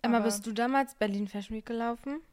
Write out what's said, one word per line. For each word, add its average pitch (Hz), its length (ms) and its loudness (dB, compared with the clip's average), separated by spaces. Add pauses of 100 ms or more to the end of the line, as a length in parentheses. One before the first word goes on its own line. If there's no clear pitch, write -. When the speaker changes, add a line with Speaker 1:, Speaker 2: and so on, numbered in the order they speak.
Speaker 1:
Emma, 233 160 4
Speaker 2:
aber 214 80 4
Speaker 1:
bist 208 220 0
du 226 60 -4
damals 262 420 2
Berlin 202 320 0
Fashion 202 280 -8
Week 220 120 -10
gelaufen? 233 520 -4 (140)